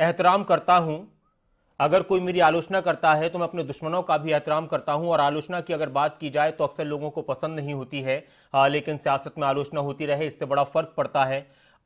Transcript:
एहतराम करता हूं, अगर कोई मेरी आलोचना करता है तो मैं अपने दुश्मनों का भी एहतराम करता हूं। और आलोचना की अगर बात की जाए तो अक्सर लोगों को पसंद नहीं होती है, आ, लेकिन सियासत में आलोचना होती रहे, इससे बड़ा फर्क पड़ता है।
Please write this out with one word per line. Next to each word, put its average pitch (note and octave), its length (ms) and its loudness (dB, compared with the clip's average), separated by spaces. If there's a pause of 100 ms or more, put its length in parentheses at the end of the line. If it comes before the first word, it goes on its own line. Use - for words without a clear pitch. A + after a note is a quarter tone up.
एहतराम F3 440 4
करता F3+ 320 4
हूं, D#3+ 220 0 (840)
अगर D#3 220 4
कोई F#3 180 0
मेरी F3+ 200 0
आलोचना E3 400 2
करता D#3+ 340 2
है D#3+ 140 0
तो F3 100 -8
मैं E3+ 80 -2
अपने E3+ 180 -6
दुश्मनों D#3+ 380 -6
का D#3 160 0
भी D#3 140 -4
एहतराम D3+ 340 0
करता D3+ 260 -4
हूं। D#3+ 160 -2
और D#3+ 120 2
आलोचना D3 400 0
की E3+ 120 -6
अगर D3+ 180 -2
बात C#3+ 280 -2
की D3+ 120 -8
जाए D3 220 2
तो D#3 120 -4
अक्सर D3+ 220 -4
लोगों D3 240 -6
को D#3 140 -8
पसंद D#3 320 -6
नहीं C#3+ 180 -6
होती C3+ 260 -8
है, C3 240 -2 (300)
आ, D3+ 140 6
लेकिन D3 300 -2
सियासत C#3 400 -2
में D3 80 0
आलोचना C#3+ 340 -2
होती C#3+ 260 -4
रहे, D3 200 0
इससे C#3+ 200 -8
बड़ा C#3+ 180 2
फर्क D#3+ 320 -2
पड़ता C#3 280 0
है। C3+ 220 -4 (380)